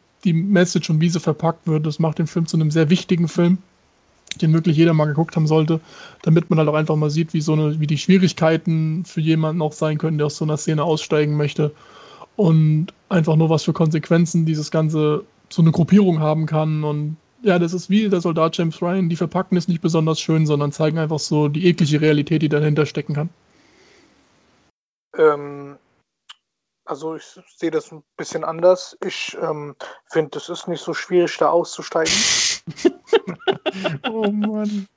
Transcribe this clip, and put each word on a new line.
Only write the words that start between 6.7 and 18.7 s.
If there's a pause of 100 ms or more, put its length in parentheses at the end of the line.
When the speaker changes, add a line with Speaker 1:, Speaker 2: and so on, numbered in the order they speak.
Speaker 1:
einfach
mal
sieht,
wie
so
eine,
wie
die
Schwierigkeiten
für
jemanden
auch
sein
können,
der
aus
so
einer
Szene
aussteigen
möchte (640)
und (200)
einfach
nur,
was
für
Konsequenzen
dieses
ganze, (260)
so
eine
Gruppierung
haben
kann.
Und (260)
ja,
das
ist
wie
der
Soldat
James